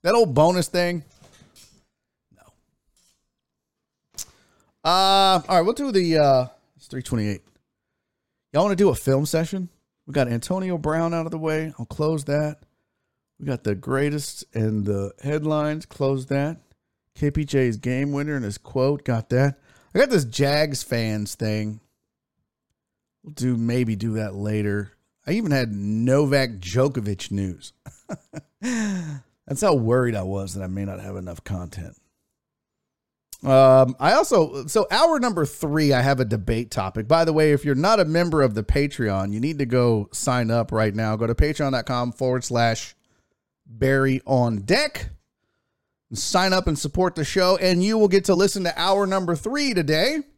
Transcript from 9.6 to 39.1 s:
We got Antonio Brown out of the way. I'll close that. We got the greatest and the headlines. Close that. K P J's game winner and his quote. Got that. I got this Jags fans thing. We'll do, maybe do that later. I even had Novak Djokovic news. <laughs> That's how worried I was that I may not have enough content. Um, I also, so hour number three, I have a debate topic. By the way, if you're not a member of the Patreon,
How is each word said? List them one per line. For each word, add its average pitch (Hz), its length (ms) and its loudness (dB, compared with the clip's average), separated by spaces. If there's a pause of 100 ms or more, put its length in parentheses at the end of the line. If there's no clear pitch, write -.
We 139 60 -14
got 139 140 2
Antonio 180 520 -4
Brown 165 340 -2
out 165 140 -4
of 165 40 -8
the 165 60 -8
way. 156 400 -4
I'll 120 80 -10
close 151 400 -4
that. 147 360 -4 (760)
We 143 80 -10
got 127 160 -6
the 104 100 -2
greatest 139 680 -4 (100)
and 107 320 -2
the 101 280 -4 (100)
headlines. 151 640 -2
Close 135 400 -4
that. 143 300 -2 (580)
K 147 160 -2
P 156 120 -2
J's 127 340 0
game 131 340 -2
winner 143 240 -4
and 127 100 -4
his 101 140 -8
quote. 139 440 -2
Got 117 260 -4
that. 135 300 2 (360)
I - 20 2
got 254 140 4
this 170 140 2
Jags 143 580 0
fans 110 500 -4
thing. 107 460 -4 (1400)
We'll 151 100 -18
do, 123 240 -2
maybe 117 380 0
do 107 180 -4
that 107 220 -6
later. 104 580 -4 (320)
I 143 60 -4
even 208 200 0
had 123 220 0
Novak 120 880 0
Djokovic 107 720 -2
news. 98 420 -6 (880)
<laughs> - 0 -
That's 185 1000 -6
how 196 120 4
worried 120 420 2
I 101 60 -4
was 95 320 -6
that 95 100 -8
I 92 40 -8
may 95 180 -6
not 92 140 -8
have 92 160 -12
enough 87 280 -12
content. 87 540 -10 (1500)
Um, 131 560 6
I 160 140 4
also, 180 540 2
so 208 240 2
hour 302 280 4
number 190 280 0
three, 147 460 0
I 127 80 4
have 135 180 2
a 127 60 2
debate 110 440 -2
topic. 104 380 -6
By 165 180 4
the 160 80 0
way, 156 200 4
if 143 120 0
you're 143 80 0
not 190 260 2
a 180 60 4
member 160 380 2
of 120 100 2
the 107 100 -4
Patreon, 104 720 0